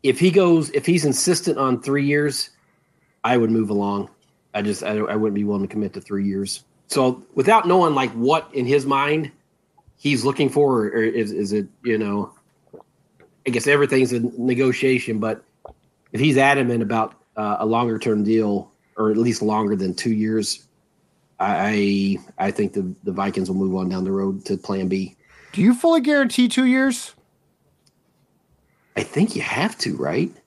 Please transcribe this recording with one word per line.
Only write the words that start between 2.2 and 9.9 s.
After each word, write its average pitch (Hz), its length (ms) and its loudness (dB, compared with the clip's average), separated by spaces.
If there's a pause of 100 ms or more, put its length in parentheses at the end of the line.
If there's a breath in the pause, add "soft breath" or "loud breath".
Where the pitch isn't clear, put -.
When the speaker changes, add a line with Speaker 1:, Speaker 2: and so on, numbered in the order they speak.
Speaker 1:
I 123 140 2
would 113 140 2
move 110 180 2
along. 101 400 -2 (440)
I 104 80 -4
just, 104 220 -4
I, 107 140 -4
I - 180 -4
wouldn't 107 200 0
be 104 80 -2
willing 101 180 -2
to 98 60 -4
commit 107 260 -6
to 98 80 -12
three 101 240 -4
years. 98 380 -6 (240)
So 127 340 0 (140)
without 165 320 4
knowing, 175 260 4
like, 131 200 -2
what 139 400 0
in 127 120 -2
his 135 200 2
mind 143 460 0 (680)